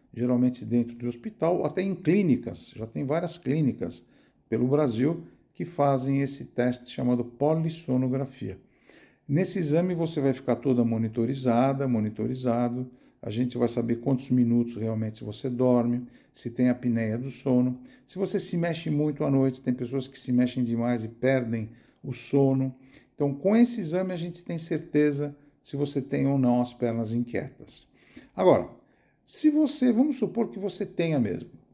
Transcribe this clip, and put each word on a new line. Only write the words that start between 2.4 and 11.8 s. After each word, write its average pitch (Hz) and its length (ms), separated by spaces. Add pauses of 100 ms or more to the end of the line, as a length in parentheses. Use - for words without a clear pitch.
Já 110 120
tem 143 180
várias 165 320
clínicas 131 680 (440)
pelo 120 180
Brasil 143 560 (300)
que 175 100
fazem 139 580
esse - 240
teste 123 440
chamado 123 340
polissonografia. 131 1400 (680)
Nesse 185 320
exame 170 340
você 160 260
vai 135 140
ficar 123 240
toda 120 260
monitorizada, 120 1040